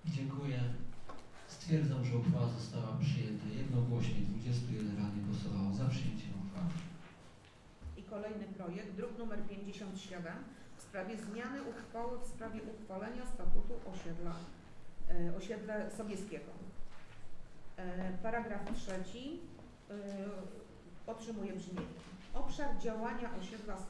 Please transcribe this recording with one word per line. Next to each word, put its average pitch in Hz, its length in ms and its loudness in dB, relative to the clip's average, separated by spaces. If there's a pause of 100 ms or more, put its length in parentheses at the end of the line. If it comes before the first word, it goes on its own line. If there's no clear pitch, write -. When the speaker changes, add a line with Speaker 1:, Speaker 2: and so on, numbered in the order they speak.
Speaker 1:
Dziękuję. 135 560 -2 (880)
Stwierdzam, 139 560 2
że 120 140 2
uchwała 120 300 4
została 113 520 -2
przyjęta 107 480 2
jednogłośnie. 117 680 2
Dwudziestu 120 580 2
jeden 104 240 -2
radnych 101 300 0
głosowało 101 480 0
za 120 140 0
przyjęciem - 420 0 (160)
uchwały. 180 240 -2 (1300)
Speaker 2:
I 202 60 -12
kolejny 208 420 -6
projekt, 185 520 -8
druk 233 220 -4
numer 220 200 0 (100)
pięćdziesiąt 196 520 -6
siedem, 175 360 -8 (400)
w - 60 -16
sprawie 208 340 -6
zmiany 247 460 -6
uchwały 233 560 -4
w - 80 2
sprawie - 360 -4
uchwalenia 214 640 -6
statutu - 480 10 (180)
osiedla, 170 420 -2 (760)
e, 170 260 10
osiedle 214 600 -4
Sobieskiego. 196 560 -6 (1200)
E, 185 360 -2 (100)
paragraf 226 380 0 (160)
trzeci, 240 640 -4 (500)
e, 202 40 -8 (1120)
otrzymuje 214 460 -6
brzmienie. - 460 -6 (360)
Obszar 277 440 6
działania 233 520 0 (100)
osiedla 202 360 -4 (140)